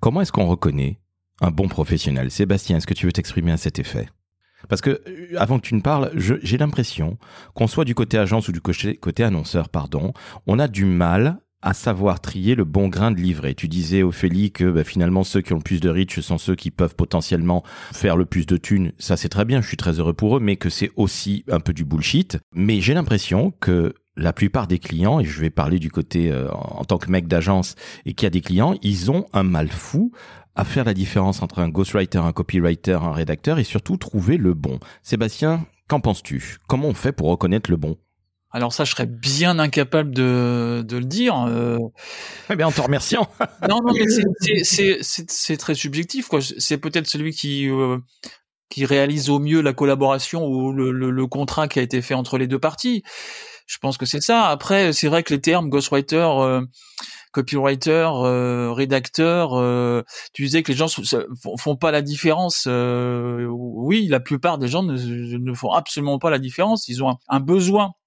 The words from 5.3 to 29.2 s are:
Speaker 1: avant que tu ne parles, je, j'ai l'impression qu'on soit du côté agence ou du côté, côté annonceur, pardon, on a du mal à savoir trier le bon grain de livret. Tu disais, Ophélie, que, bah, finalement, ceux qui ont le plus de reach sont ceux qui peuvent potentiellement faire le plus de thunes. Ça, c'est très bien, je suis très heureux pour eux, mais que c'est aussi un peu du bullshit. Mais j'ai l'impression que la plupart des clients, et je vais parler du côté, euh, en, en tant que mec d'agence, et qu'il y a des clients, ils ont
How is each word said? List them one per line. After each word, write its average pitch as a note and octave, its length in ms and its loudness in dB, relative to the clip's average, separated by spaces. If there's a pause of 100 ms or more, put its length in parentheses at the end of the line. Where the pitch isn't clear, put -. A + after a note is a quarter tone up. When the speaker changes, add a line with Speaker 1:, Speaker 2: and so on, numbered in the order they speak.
Speaker 1:
avant A2+ 220 2
que - 80 -6
tu A#2 100 0
ne G#2+ 40 2
parles, C#3 340 0
je, F#2 280 2
j'ai G#2+ 160 0
l'impression A#2 580 -2 (380)
qu'on A2+ 140 2
soit E3 160 2
du A#2+ 100 -2
côté A2+ 240 0
agence G#2+ 300 2
ou F#2+ 40 -4
du E2+ 80 -4
côté, G2 360 -2
côté - 260 -2
annonceur, E2+ 460 0
pardon, D2+ 440 -4 (360)
on G#2 100 4
a D3 80 4
du G2 180 -2
mal F#2 540 4 (260)
à F#2 100 0
savoir F#2+ 460 0
trier G2 360 0
le G#2+ 80 2
bon F#2+ 240 2
grain F#2+ 240 2
de F2+ 80 0
livret. D2+ 340 0
Tu - 140 -6
disais, F2 340 2
Ophélie, F#2 480 2
que, F#2 180 0
bah, E2 140 4
finalement, F2+ 400 2
ceux F#2+ 200 0
qui - 100 -2
ont E2 60 0
le D#2 40 -6
plus F2 180 -2
de F2 80 2
reach F2+ 300 0
sont E2+ 200 -2
ceux F#2 180 0
qui - 160 -6
peuvent - 240 0
potentiellement F2 680 0 (300)
faire F2 240 2
le F2+ 80 4
plus E2+ 220 -2
de F2+ 100 2
thunes. F#2 420 0
Ça, - 180 -2
c'est - 120 -4
très G2+ 160 0
bien, B2+ 160 2
je A2 80 -2
suis - 80 -8
très E2+ 240 -2
heureux E2+ 120 2
pour G#2+ 240 2
eux, C3+ 40 2
mais G2+ 160 2
que F2+ 140 -2
c'est - 260 -4
aussi - 520 -2
un E2+ 120 2
peu F2+ 120 -2
du D#2+ 120 -2
bullshit. D#2 540 0 (140)
Mais G2+ 280 2
j'ai G#2 140 2
l'impression B2+ 680 0
que F2 340 2 (220)
la E2 160 0
plupart G2+ 340 0
des F2 140 0
clients, G2+ 400 0
et A2 40 2
je D2+ 160 -6
vais D#2 100 0
parler D#2+ 280 2
du D#2 120 -4
côté, E2 420 0
euh, C2+ 180 -2
en, - 300 -10
en - 40 -6
tant F2+ 140 0
que - 120 -4
mec F2+ 180 2
d'agence, F2+ 480 2 (300)
et - 80 -6
qu'il - 120 -2
y - 20 4
a - 20 0
des F2 100 2
clients, G#2+ 420 2
ils G2+ 300 0
ont F#3 200 0